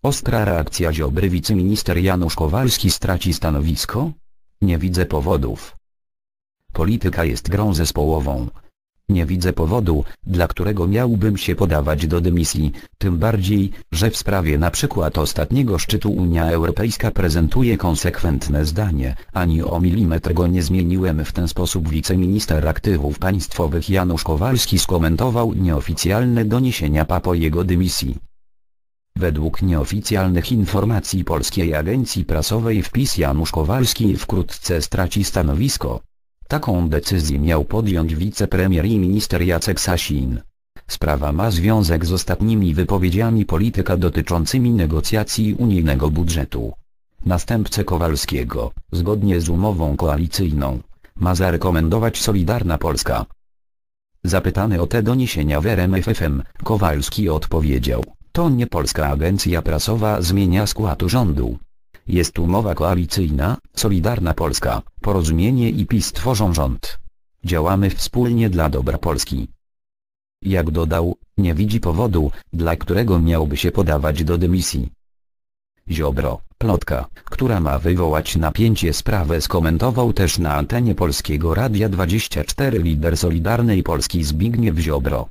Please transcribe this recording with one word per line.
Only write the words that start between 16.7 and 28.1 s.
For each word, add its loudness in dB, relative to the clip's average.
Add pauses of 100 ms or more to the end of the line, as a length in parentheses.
prezentuje 2
konsekwentne 0
zdanie: -2 (180)
„Ani 2
o -2
milimetr 2
go 2
nie 2
zmieniłem”. 0
W -8
ten -2
sposób -2
wiceminister 0
aktywów 0
państwowych -2
Janusz 0
Kowalski 0
skomentował 2
nieoficjalne 0
doniesienia 0
pap -2
o 2
jego 2
dymisji. 0 (1000)